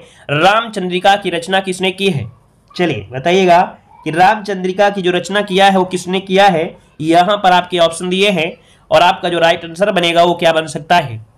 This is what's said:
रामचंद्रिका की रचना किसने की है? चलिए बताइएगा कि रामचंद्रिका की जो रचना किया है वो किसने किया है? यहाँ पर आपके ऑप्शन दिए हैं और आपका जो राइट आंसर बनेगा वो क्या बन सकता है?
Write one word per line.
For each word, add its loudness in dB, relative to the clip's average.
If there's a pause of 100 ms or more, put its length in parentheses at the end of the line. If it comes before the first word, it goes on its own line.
(300)
रामचंद्रिका 0
की -8
रचना -2
किसने -4
की -4
है? -4 (440)
चलिए -4
बताइएगा 2 (440)
कि -6
रामचंद्रिका 0
की -6
जो 0
रचना -2
किया 2
है 4
वो 2
किसने -6
किया 2
है? -2 (260)
यहाँ 2
पर 2
आपके 0
ऑप्शन 0
दिए 0
हैं -2 (380)
और 4
आपका 2
जो -2
राइट 2
आंसर -2
बनेगा 2
वो 2
क्या 2
बन -2
सकता -2
है? -4 (120)